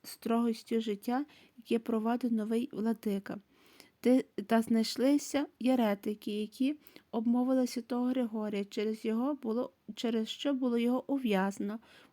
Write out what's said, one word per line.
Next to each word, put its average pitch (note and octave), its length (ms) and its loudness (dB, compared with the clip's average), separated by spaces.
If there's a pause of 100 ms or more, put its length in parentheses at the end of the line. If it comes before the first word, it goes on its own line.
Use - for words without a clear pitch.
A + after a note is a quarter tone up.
строгістю A3+ 800 -2
життя, A3+ 440 -2 (320)
яке A#3 220 -2
провадив A#3 540 -2
новий A3+ 400 0
владика. G#3+ 640 -2 (640)
Ти-, B3+ 240 6 (220)
та A3+ 160 4
знайшлися B3+ 840 2 (140)
єретики, G#3+ 800 0
які C4 360 -2 (340)
обмовили B3 560 2
святого B3 400 -4
Григорія, G#3+ 580 -2
через G#3+ 400 -4
його A#3 300 0
було, A#3 380 -4 (220)
через A3 340 -2
що - 260 -2
було B3 240 0
його B3 340 0
ув'язнено, G3+ 640 0 (340)